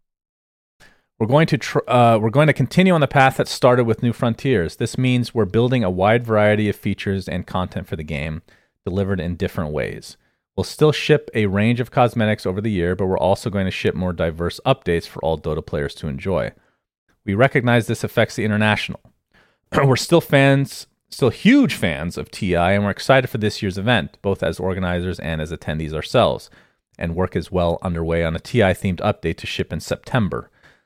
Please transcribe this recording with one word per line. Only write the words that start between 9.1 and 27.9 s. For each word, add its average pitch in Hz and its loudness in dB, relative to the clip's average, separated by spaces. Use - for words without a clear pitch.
in 87 -4
different 85 -4
ways. 58 -6
We'll 92 -2
still - 2
ship - 0
a 110 0
range 107 2
of 123 -6
cosmetics 113 0
over 95 -4
the 110 -2
year, 90 0
but 95 -2
we're 95 0
also 98 0
going 95 -2
to 92 -2
ship - -2
more 90 -4
diverse 85 -4
updates 87 0
for - -14
all 80 0
Dota 78 -6
players 71 -6
to - -10
enjoy. 69 -4
We 101 -2
recognize 120 2
this 113 -4
affects - 0
the 104 -4
international. 107 0
<clears throat> 147 2
We're 131 4
still 170 2
fans, 139 2
still 123 0
huge 233 4
fans 82 -4
of - -10
T 87 -2
I, 87 2
and 101 0
we're 101 -2
excited 131 2
for - -6
this 104 -2
year's 98 -4
event, 98 -2
both 98 -2
as - -4
organizers 90 -4
and 80 -6
as 78 -8
attendees 78 -6
ourselves. 78 0
And 85 -6
work 90 -2
is 85 -6
well 85 0
underway 82 -2